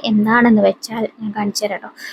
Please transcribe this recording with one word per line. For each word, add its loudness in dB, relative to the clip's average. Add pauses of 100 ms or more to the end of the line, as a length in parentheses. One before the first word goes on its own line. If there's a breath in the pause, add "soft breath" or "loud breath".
എന്താണെന്ന് 4
വെച്ചാൽ -2 (140)
ഞാൻ -8
കാണിച്ചു -4
തരാം -4
കേട്ടോ. -12 (220 loud breath)